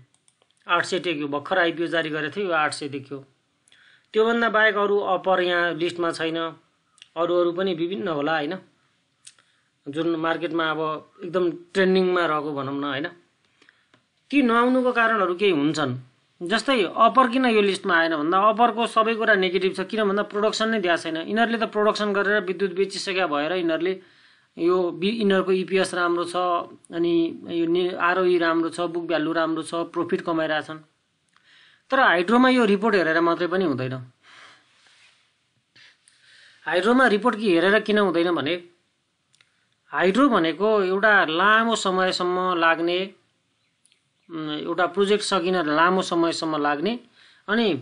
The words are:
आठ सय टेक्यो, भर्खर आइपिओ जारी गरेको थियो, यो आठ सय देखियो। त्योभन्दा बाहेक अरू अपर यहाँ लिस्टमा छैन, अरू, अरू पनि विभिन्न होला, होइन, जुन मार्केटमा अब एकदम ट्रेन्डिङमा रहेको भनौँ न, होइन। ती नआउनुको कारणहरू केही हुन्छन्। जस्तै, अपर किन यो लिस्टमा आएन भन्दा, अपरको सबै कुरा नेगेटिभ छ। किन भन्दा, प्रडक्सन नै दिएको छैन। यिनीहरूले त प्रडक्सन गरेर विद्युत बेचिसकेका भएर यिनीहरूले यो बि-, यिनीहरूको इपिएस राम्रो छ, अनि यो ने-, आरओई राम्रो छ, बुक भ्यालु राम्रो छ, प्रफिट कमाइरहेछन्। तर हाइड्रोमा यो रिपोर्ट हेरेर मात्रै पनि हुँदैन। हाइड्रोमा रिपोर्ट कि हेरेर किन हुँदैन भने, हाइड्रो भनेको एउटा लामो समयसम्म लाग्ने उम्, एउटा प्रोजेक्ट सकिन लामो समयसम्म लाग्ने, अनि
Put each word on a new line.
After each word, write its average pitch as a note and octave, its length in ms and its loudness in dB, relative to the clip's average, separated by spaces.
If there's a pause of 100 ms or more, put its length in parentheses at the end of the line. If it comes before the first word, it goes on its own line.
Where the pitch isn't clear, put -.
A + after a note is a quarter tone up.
(680)
आठ F3 160 2
सय F#3 140 -2
टेक्यो, D3+ 300 -4
भर्खर C#3+ 300 -2
आइपिओ E3+ 280 0
जारी D#3+ 240 -2
गरेको D3+ 260 -6
थियो, G3+ 100 -4
यो F3 60 -2
आठ D3+ 220 0
सय D3+ 140 -10
देखियो। C3+ 360 -12 (880)
त्योभन्दा A3+ 360 2
बाहेक G#3+ 280 2
अरू G3+ 220 2
अपर F#3+ 440 0
यहाँ F3 320 0
लिस्टमा E3+ 360 -4
छैन, D#3+ 260 -4 (800)
अरू, F3 240 2
अरू F3 120 2
पनि F#3 220 -2
विभिन्न F#3 340 -4
होला, D#3 300 -2
होइन, D3 200 -6 (1300)
जुन D#3+ 280 -2
मार्केटमा E3 540 -2
अब D#3 420 -6 (120)
एकदम F3+ 260 -2
ट्रेन्डिङमा F#3 760 0
रहेको D3+ 280 -4
भनौँ C#3 260 -6
न, C#3+ 40 -6
होइन। C#3+ 380 -8 (1120)
ती C#4 100 2
नआउनुको B3 500 2
कारणहरू A3+ 420 0
केही F#3+ 180 2
हुन्छन्। D3 400 0 (500)
जस्तै, A3 400 0 (140)
अपर A#3 320 4
किन B3+ 180 0
यो A3 140 4
लिस्टमा F#3+ 360 0
आएन E3 200 2
भन्दा, E3 220 0
अपरको A3 480 2
सबै A3+ 280 2
कुरा A3 200 2
नेगेटिभ F#3 420 0
छ। F#3+ 40 -8
किन G#3 280 -2
भन्दा, G3+ 140 0
प्रडक्सन G#3 460 -2
नै A3+ 120 0
दिएको F3 160 2
छैन। D#3+ 200 -6
यिनीहरूले A3 420 -2
त G#3+ 100 -2
प्रडक्सन G#3 440 0
गरेर G3+ 280 0
विद्युत F#3 320 -4
बेचिसकेका F#3+ 540 -2
भएर D3+ 260 -2
यिनीहरूले E3+ 480 -2 (580)
यो F3 180 2 (140)
बि-, F#3 300 -2
यिनीहरूको F#3+ 320 2
इपिएस F#3 420 0
राम्रो F3 300 0
छ, F3 120 -8 (600)
अनि E3+ 160 0 (360)
यो E3+ 180 -2
ने-, F3+ 280 0
आरओई F3+ 440 2
राम्रो E3 300 0
छ, D#3+ 120 -8
बुक E3+ 240 -4
भ्यालु D#3+ 280 -2
राम्रो D#3+ 300 -2
छ, D#3 120 -10
प्रफिट E3+ 460 -4
कमाइरहेछन्। D#3 600 -4 (1120)
तर C4 100 2
हाइड्रोमा G#3+ 480 4
यो B3+ 160 4
रिपोर्ट G3+ 320 2
हेरेर D#3+ 240 2
मात्रै E3+ 260 0
पनि F#3 180 -2
हुँदैन। C3 300 -4 (2750)
हाइड्रोमा A3 420 4
रिपोर्ट G#3 300 2
कि G#3 160 2
हेरेर F#3+ 280 4
किन G#3 180 0
हुँदैन F3 360 2
भने, D3 200 -2 (1400)
हाइड्रो F#3+ 360 2
भनेको G3 540 2
एउटा G3 420 4
लामो G#3+ 520 2
समयसम्म F#3 800 0
लाग्ने E3+ 640 0 (1120)
उम्, D#3 180 -8 (140)
एउटा F3 220 0
प्रोजेक्ट G3+ 380 0
सकिन F#3 380 0
लामो E3 400 2
समयसम्म E3 540 -2
लाग्ने, D3 420 -2 (500)
अनि G#3+ 340 2